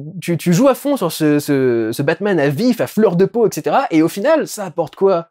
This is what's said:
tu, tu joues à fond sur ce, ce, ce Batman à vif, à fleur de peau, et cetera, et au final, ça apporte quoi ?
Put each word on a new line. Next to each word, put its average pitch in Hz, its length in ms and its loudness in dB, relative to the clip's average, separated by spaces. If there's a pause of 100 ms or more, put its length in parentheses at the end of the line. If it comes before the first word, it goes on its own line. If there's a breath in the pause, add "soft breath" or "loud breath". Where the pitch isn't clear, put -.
(220)
tu, 170 160 -2
tu 175 160 0
joues 240 140 4
à 254 80 4
fond 277 220 -2
sur 170 140 -2
ce, 147 280 2
ce, 127 540 0
ce - 80 -4
Batman 170 380 0
à 143 100 2
vif, 208 320 0
à 123 60 -2
fleur 202 280 0
de 190 100 2
peau, 220 220 0
et - 60 -6
cetera, 240 360 -2
et 156 120 2
au 165 80 2
final, 254 380 0
ça 202 180 -12
apporte 156 300 -6
quoi ? 185 360 0